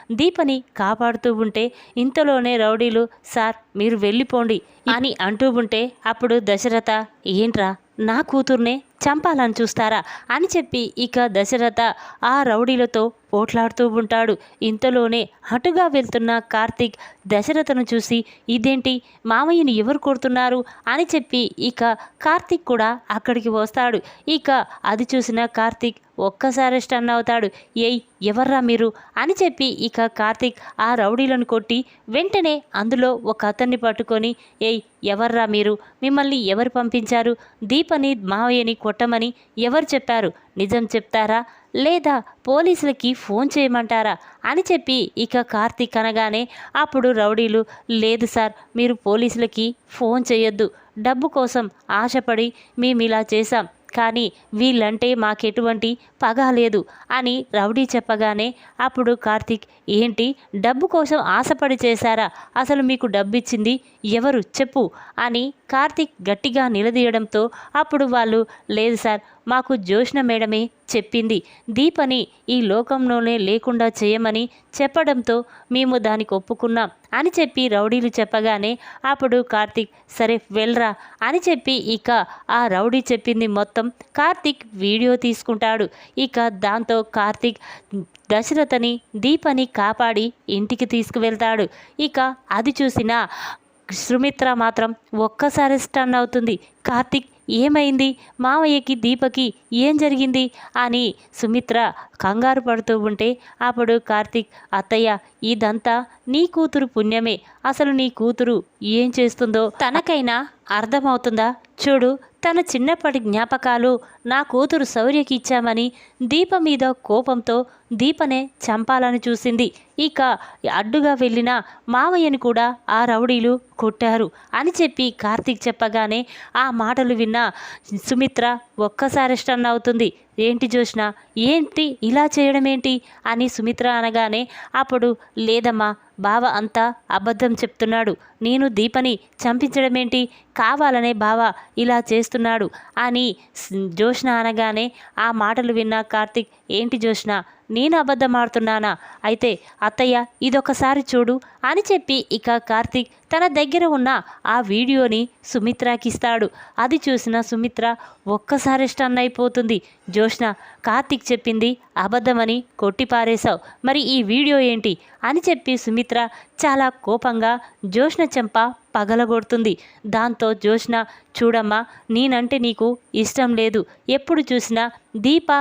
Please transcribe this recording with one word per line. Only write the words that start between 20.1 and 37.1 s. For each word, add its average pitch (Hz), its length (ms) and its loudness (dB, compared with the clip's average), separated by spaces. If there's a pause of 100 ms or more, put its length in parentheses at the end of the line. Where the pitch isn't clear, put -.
అని 294 280 0
చెప్పి, 247 440 -2
ఇక 233 340 -2
కార్తీక్ 339 680 -2
కూడా 233 360 0 (120)
అక్కడికి 226 380 -4
వస్తాడు. 220 520 0 (260)
ఇక 277 380 0 (200)
అది 220 300 -2
చూసిన 233 300 0
కార్తీక్ 226 520 -2 (220)
ఒక్కసారి 254 600 0
స్టన్ 240 280 -2
అవుతాడు. 233 400 0 (280)
"ఏయ్, 233 220 0 (240)
ఎవర్రా 254 360 0
మీరు?" 233 340 2 (240)
అని 339 260 0
చెప్పి, 277 220 0
ఇక 226 400 -2
కార్తీక్ 226 520 -2 (220)
ఆ 233 160 0
రౌడీలను 240 500 0
కొట్టి, 233 400 -2 (240)
వెంటనే 330 540 0 (120)
అందులో 247 400 0
ఒక 220 300 -4
అతన్ని 247 300 0
పట్టుకొని, 226 600 -2 (260)
"ఏయ్, 226 200 -2 (220)
ఎవర్రా 226 420 0
మీరు? 208 320 0 (260)
మిమ్మల్ని 277 340 0
ఎవరు 220 320 0
పంపించారు? 233 680 0 (280)